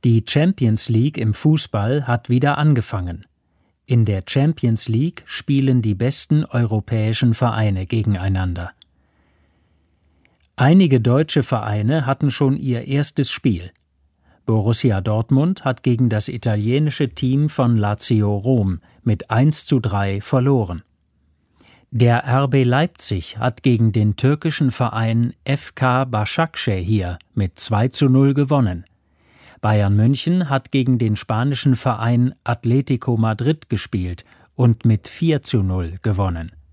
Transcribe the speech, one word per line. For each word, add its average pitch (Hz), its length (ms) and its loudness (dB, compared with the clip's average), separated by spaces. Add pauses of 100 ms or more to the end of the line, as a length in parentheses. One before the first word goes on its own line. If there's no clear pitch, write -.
Die 113 260 4
Champions 143 600 0
League 120 280 0
im 113 160 -2
Fußball 139 720 0
hat 120 240 -4
wieder 135 300 0
angefangen. 104 680 0 (640)
In 120 180 2
der 98 240 -2
Champions 135 580 0
League 131 380 -2
spielen 135 560 0
die 107 140 0
besten 147 500 0
europäischen 110 880 0
Vereine 107 540 0
gegeneinander. 92 880 -2 (1800)
Einige 143 460 6
deutsche 135 400 2
Vereine 110 640 0
hatten 135 240 0
schon 135 280 0
ihr 123 300 -4
erstes 143 440 -2
Spiel. 90 400 -2 (720)
Borussia 110 560 0
Dortmund 131 640 0
hat 131 160 -4
gegen 123 280 2
das 107 180 -2
italienische 120 840 -2
Team 135 400 -2
von 120 260 2
Lazio 104 640 0
Rom 101 440 0 (200)
mit - 300 -2
eins 131 340 2
zu 135 140 0
drei 101 420 -2
verloren. 123 600 0 (1120)
Der 117 300 2
R 135 240 0
B 131 160 2
Leipzig 123 760 -2
hat 113 260 -4
gegen 113 280 4
den 107 240 2
türkischen 147 560 0
Verein 113 600 -2 (100)
F - 320 -6
K 131 300 2
Başakşehir 107 1120 -2 (140)
mit 98 260 -4
zwei 113 300 0
zu 143 180 2
null 135 260 4
gewonnen. 131 520 0 (720)
Bayern 104 380 2
München 139 520 0
hat 139 220 -2
gegen 127 280 2
den 107 180 0
spanischen 127 580 0
Verein 120 580 0 (120)
Atletico 120 720 0
Madrid 113 520 -2
gespielt 90 540 -6 (320)
und 117 300 2
mit 110 240 2
vier 160 340 -2
zu 107 200 -2
null 92 380 -4
gewonnen. 90 520 -2 (200)